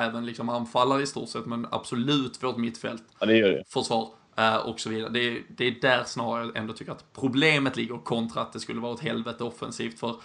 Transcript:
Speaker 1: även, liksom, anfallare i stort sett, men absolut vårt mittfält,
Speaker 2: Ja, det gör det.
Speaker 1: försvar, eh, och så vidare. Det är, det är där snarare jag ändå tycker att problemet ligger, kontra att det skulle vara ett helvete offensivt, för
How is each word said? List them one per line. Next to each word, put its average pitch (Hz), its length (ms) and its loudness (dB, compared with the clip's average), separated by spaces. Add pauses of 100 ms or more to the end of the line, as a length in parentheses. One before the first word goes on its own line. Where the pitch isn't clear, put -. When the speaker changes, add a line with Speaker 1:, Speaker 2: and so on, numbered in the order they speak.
Speaker 1:
även, 117 220 -2
liksom, 117 240 -6
anfallare 123 520 2
i 143 40 0
stort 120 240 -6
sett, 117 160 -6
men 117 260 -4
absolut 127 720 0
vårt 123 140 0
mittfält, 117 460 -4 (160)
Speaker 2:
Ja, 101 60 0
det 110 120 8
gör 104 120 8
det. 82 180 2
Speaker 1:
försvar, 113 400 0 (300)
eh, 113 180 4
och 113 240 -2
så - 100 -4
vidare. 110 220 -2
Det 117 160 0
är, 117 100 -2 (100)
det - 200 -2
är 123 140 0
där 127 240 4
snarare 117 400 -4
jag 113 120 -6
ändå 110 160 -6
tycker 123 180 -12
att - 140 -12 (140)
problemet 139 580 4
ligger, 117 200 -4
kontra 117 440 -2
att - 120 -6
det 113 60 -8
skulle 113 220 -8
vara 120 120 -4
ett 113 60 -8
helvete 113 440 -4
offensivt, 117 560 -6
för 117 240 -4